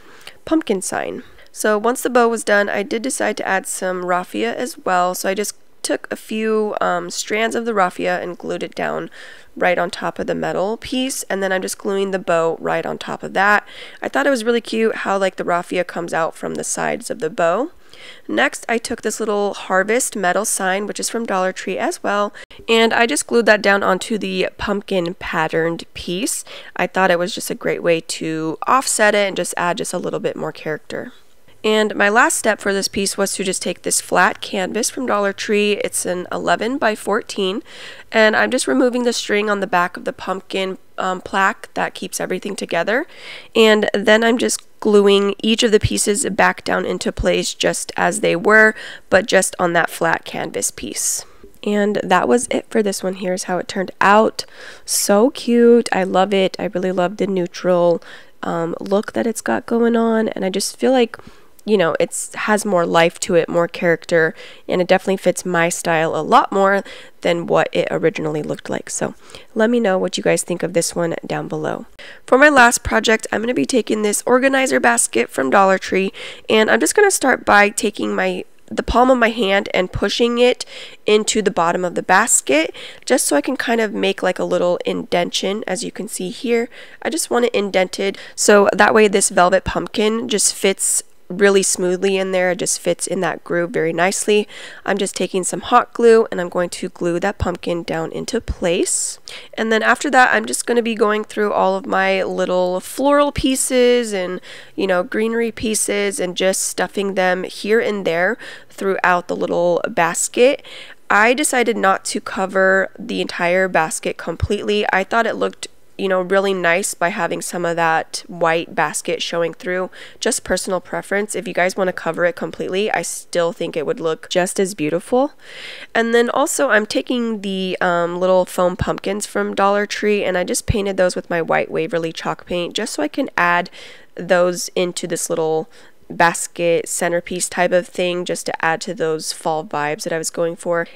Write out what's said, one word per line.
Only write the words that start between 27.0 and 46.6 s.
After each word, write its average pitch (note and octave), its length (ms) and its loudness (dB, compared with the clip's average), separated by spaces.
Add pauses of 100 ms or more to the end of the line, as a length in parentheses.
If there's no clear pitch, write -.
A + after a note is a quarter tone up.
it F3 80 2
was F3+ 160 -4
just - 160 -8
a D#3+ 60 -6
great - 260 -4
way E3+ 180 2
to D#3+ 560 -6 (120)
offset A3+ 480 2
it G3+ 100 2
and F#3 100 -6
just F3 200 -4
add F3 220 -2
just - 140 -6
a F3+ 60 -4
little D#3 220 -6
bit D3+ 160 -4
more D#3 160 -6
character. - 600 -10 (520)
And G#3+ 300 2
my G3+ 140 2
last B3+ 300 4
step G#3 220 0
for G3 120 -2
this G3 160 -2
piece - 280 -4
was G3 180 -2
to - 100 -4
just - 180 -2
take - 200 -6
this - 180 -2
flat F3+ 400 2
canvas G3+ 500 -4
from C4 160 -6
Dollar G#3 260 0
Tree. G#3 420 0 (100)
It's - 200 -6
an F3+ 280 -4
eleven F3+ 440 0
by G#3+ 200 0
fourteen, G3+ 680 -4 (480)
and G#3+ 240 6
I'm G#3+ 160 2
just B3+ 160 0
removing B3 380 2
the A#3+ 80 2
string G#3 360 -2
on G#3 120 0
the F#3+ 80 -4
back F3+ 280 0
of - 80 -14
the - 80 -4
pumpkin, F#3+ 640 -6 (200)
um, F#3 220 -2
plaque G3 540 -2
that F3+ 200 -2
keeps - 260 -10
everything F#3 360 -6
together. G3+ 500 -2 (480)
And A3 400 6
then G#3+ 300 4
I'm A#3 140 4
just - 220 -2 (200)
gluing G3+ 600 4
each A3 220 2
of A#3+ 80 2
the G#3 80 6
pieces G3+ 520 0
back F#3 340 2